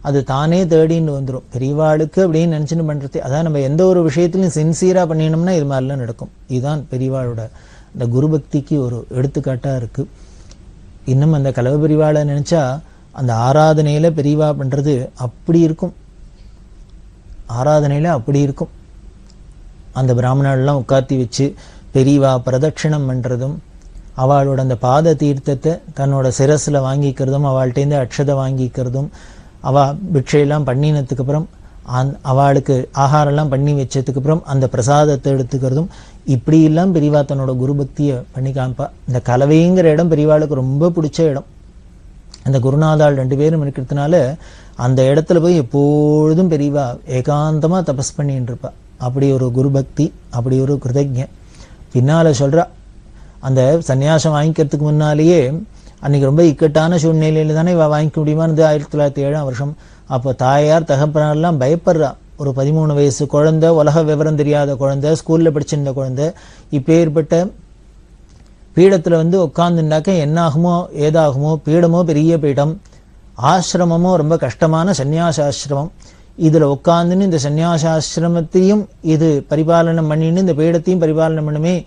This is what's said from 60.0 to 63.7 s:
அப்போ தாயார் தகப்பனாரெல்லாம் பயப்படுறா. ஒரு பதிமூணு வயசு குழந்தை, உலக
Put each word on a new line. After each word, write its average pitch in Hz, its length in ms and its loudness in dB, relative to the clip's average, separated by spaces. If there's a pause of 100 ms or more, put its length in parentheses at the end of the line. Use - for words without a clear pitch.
அப்போ 131 260 -4
தாயார் 147 500 2
தகப்பனாரெல்லாம் 151 760 0
பயப்படுறா. 156 560 0 (220)
ஒரு 139 140 -4
பதிமூணு 147 440 0
வயசு 143 320 0
குழந்தை, 156 420 2
உலக 156 340 4